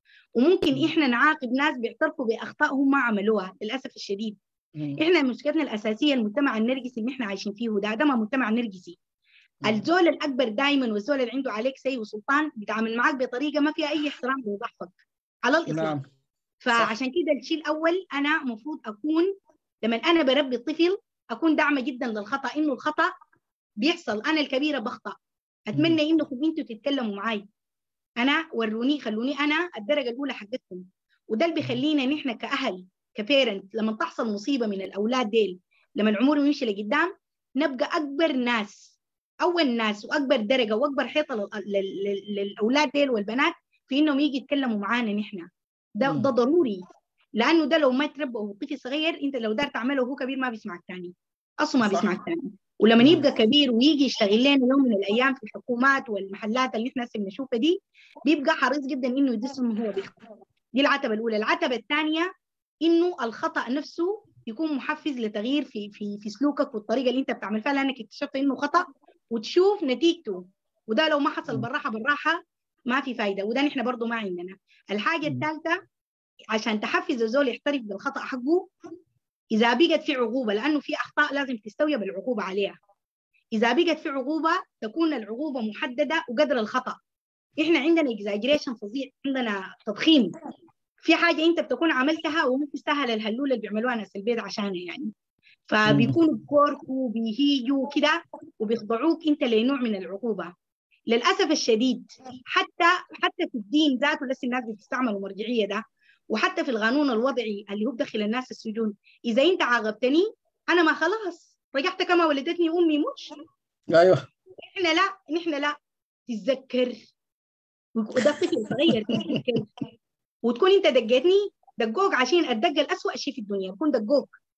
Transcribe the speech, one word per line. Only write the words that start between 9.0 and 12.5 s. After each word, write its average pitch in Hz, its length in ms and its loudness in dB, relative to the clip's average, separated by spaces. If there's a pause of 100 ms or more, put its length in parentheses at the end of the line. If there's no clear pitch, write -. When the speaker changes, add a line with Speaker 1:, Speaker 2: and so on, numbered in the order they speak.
Speaker 2:
مم. 208 100 0
Speaker 1:
الزول 320 380 4
الأكبر 277 400 0
دايمًا 262 440 0
والزول 233 280 0
اللي 226 120 -2
عنده 262 200 -4
عليك 240 260 -4
سي 262 200 -4
وسلطان 269 580 -2